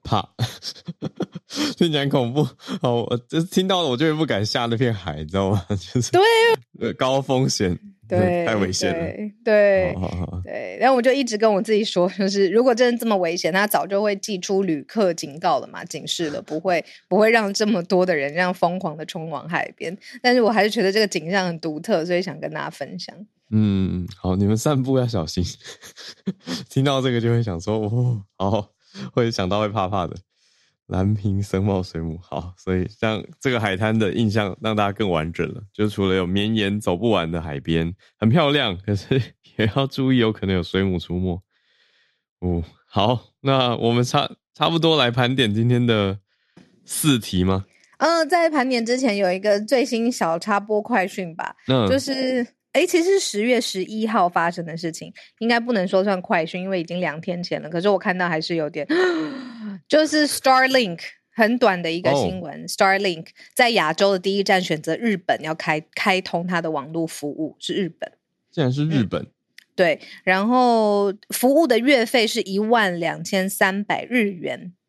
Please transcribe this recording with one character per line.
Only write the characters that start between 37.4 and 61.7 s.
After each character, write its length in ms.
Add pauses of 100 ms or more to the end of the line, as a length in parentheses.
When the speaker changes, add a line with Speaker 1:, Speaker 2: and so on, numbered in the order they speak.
Speaker 1:
边， 340 (240)
很 100
漂 220
亮， 340
可 120
是 260 (360)
也 180
要 100
注 260
意 60
有 140
可 160
能 80
有 80
水 180
母 160
出 220
没。 240 (960)
哦， 240 (240)
好， 540
那 340
我 160
们 120
差， 280 (240)
差 120
不 120
多 180
来 140
盘 240
点 180
今 160
天 160
的 320 (680)
四 360
题 240
吗？ 220 (340)
Speaker 2:
嗯， 280
在 220
盘 180
点 160
之 140
前 180
有 160
一 80
个 200
最 260
新 260
小 280
插 200
播 220
快 260
讯 280
吧， 200 (120)
Speaker 1:
嗯。 200
Speaker 2:
就 120
是， 480 (260)
诶， 140
其 160
实 0
是 160
十 240
月 180
十 220
一 240
号 200
发 220
生 160
的 100
事 160
情， 220 (240)
应 100
该 120
不 140
能 140
说 160
算 160
快 240
讯， 200
因 40
为 120
已 40
经 160
两 220
天 220
前 180
了， 80
可 100
是 100
我 100
看 180
到 100
还 140
是 140
有 120
点， 200 (460)
<gasps> 540
就 180
是 220
Starlink， 720 (340)
很 240
短 240